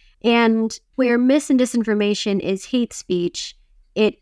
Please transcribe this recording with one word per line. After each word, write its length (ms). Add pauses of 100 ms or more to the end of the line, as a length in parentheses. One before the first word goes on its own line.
(240)
And 540 (180)
where 220
mis- 320
and 100
disinformation 800
is 260
hate 280
speech, 600 (400)
it, 260